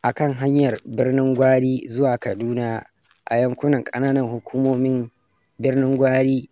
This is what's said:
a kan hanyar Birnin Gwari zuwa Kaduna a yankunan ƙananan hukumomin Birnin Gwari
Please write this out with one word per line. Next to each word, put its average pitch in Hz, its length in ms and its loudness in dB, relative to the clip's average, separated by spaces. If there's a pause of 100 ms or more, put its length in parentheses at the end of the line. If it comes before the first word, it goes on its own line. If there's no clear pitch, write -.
a 123 100 0
kan 147 200 -2
hanyar 139 520 2
Birnin 131 500 0
Gwari 131 540 2
zuwa 123 300 0
Kaduna 117 680 -6 (400)
a 117 120 -4
yankunan 127 460 0
ƙananan 135 460 -2
hukumomin 127 800 -2 (500)
Birnin 135 380 2
Gwari 131 540 2